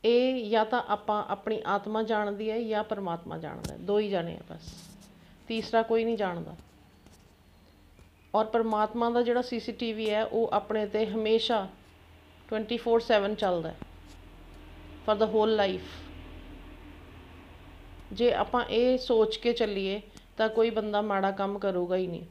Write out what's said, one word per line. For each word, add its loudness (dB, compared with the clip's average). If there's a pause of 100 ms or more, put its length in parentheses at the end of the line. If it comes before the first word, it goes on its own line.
ਇਹ 4
ਜਾਂ 4
ਤਾਂ 0
ਆਪਾਂ 0
ਆਪਣੀ -4
ਆਤਮਾ 0
ਜਾਣਦੀ -2
ਹੈ -2
ਜਾਂ 0
ਪਰਮਾਤਮਾ -4
ਜਾਣਦਾ -8
ਹੈ, -12
ਦੋ 2
ਹੀ 0
ਜਾਣੇ -2
ਆ -12 (100)
ਬਸ, -14 (760)
ਤੀਸਰਾ 0
ਕੋਈ 2
ਨਹੀਂ 0
ਜਾਣਦਾ। -4 (1800)
ਔਰ 4
ਪਰਮਾਤਮਾ 2
ਦਾ 2
ਜਿਹੜਾ 2
ਸੀ -4
ਸੀ -8
ਟੀ -4
ਵੀ -2
ਹੈ, 2
ਉਹ 0
ਆਪਣੇ 0
'ਤੇ 0
ਹਮੇਸ਼ਾ 2 (840)
ਟਵੈਂਟੀ -4
ਫੋਰ 4
ਸੈਵਨ 4
ਚੱਲਦਾ 0
ਹੈ -12 (1300)
for 2
the 4
whole 4
life। 0 (2250)
ਜੇ 4
ਆਪਾਂ 0
ਇਹ 2
ਸੋਚ 2
ਕੇ 0
ਚੱਲੀਏ -2 (360)
ਤਾਂ 2
ਕੋਈ 2
ਬੰਦਾ 0
ਮਾੜਾ 2
ਕੰਮ -2
ਕਰੂਗਾ 0
ਹੀ 0
ਨਹੀਂ -8